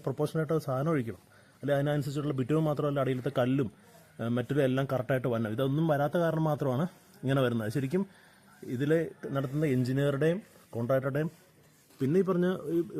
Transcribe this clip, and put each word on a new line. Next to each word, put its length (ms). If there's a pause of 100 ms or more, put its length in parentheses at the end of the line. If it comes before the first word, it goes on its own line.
പ്രൊപ്പോർഷണേറ്റ് 480
ആയിട്ട് 140
സാധനം 260
ഒഴിക്കണം, 280 (380)
അല്ലെങ്കിൽ 200
അതിനനുസരിച്ചുള്ള 600
ബിറ്റുമിൻ 300
മാത്രമല്ല 340
അടിയിലത്തെ 340
കല്ലും, 320 (500)
ആ, 80 (100)
മെറ്റലും 300
എല്ലാം 240
കറക്റ്റായിട്ട് 420
വരണം. 240
ഇതൊന്നും 340
വരാത്ത 320
കാരണം 260
മാത്രമാണ് 360 (360)
ഇങ്ങനെ 240
വരുന്നത്. 320
ശരിക്കും 260 (720)
ഇതിൽ 140 (460)
നടത്തുന്ന 300 (100)
എഞ്ചിനീയറുടെയും 640 (360)
കോൺട്രാക്ടറുടെയും 540 (720)
പിന്നെ 200
ഈ 80
പറഞ്ഞ 200 (280)
ഈ 40 (200)